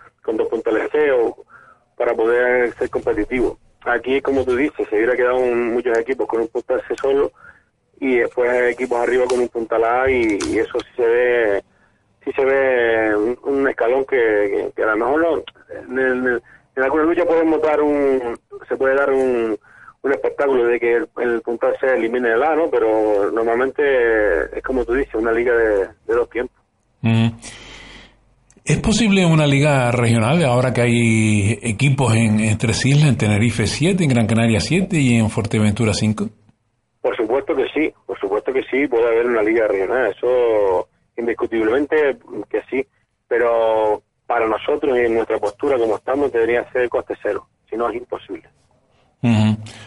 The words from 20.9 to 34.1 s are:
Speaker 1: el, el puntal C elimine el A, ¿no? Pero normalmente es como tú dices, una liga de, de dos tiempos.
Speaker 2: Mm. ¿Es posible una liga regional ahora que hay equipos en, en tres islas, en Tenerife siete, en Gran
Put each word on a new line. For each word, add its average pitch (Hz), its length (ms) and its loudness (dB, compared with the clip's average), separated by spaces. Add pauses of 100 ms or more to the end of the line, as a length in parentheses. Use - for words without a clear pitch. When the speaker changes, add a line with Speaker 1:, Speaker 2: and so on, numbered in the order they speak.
Speaker 1:
el, 113 120 -2 (100)
el 120 240 -2
puntal 120 360 -2
C 135 160 -2
elimine 117 380 0
el 117 100 2
A, 156 140 2
¿no? 165 140 0
Pero 107 600 2
normalmente 117 1300 0
es - 60 -8
como 127 220 -2
tú 117 100 -2
dices, 135 200 -4
una 113 180 0
liga 120 220 0
de, 110 240 2 (280)
de 110 80 0
dos 120 160 0
tiempos. - 260 -8 (460)
Speaker 2:
Mm. 113 260 2 (1400)
¿Es 151 120 0
posible 196 480 2
una 156 200 4
liga 139 460 2
regional 117 500 2
ahora 127 300 2
que 123 80 0
hay 113 800 2
equipos 117 540 0
en, 107 260 2
en 107 160 0
tres - 300 -2
islas, 143 240 4
en 110 80 0
Tenerife 107 480 2
siete, 175 380 0
en 147 40 0
Gran 120 180 2